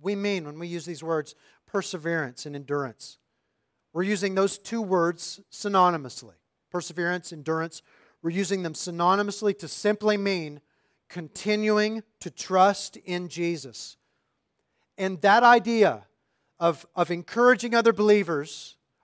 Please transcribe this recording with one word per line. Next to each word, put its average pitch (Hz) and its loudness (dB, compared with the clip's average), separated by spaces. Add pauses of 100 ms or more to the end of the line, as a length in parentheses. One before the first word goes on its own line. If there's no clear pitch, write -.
we 202 -2
mean 196 -2
when 147 -12
we 170 -10
use 170 -8
these 160 -10
words, 160 -2 (320)
perseverance 160 -4
and 143 -10
endurance. 143 -6 (760)
We're 170 -2
using 196 -2
those 190 0
two 226 -6
words 175 0 (120)
synonymously, 170 0 (380)
perseverance, 175 -4
endurance. 160 -6 (420)
We're 165 -2
using 185 -2
them 165 -6
synonymously 196 0
to 160 -12
simply 208 0
mean 175 -4 (480)
continuing 214 -2 (160)
to - -12
trust 190 2
in 180 -8
Jesus. 160 -8 (1000)
And 190 -4
that 208 6
idea 220 6 (520)
of, 170 0 (100)
of 175 0
encouraging 233 2
other 226 6
believers 175 0 (280)